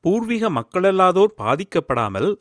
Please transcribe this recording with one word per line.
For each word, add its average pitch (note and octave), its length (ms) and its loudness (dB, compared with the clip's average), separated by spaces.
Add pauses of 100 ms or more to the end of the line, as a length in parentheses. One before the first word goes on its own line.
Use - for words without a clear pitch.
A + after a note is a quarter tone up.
பூர்வீக A3 500 -2
மக்களல்லாதோர் F#3 880 2
பாதிக்கப்படாமல் A#2 920 -2 (100)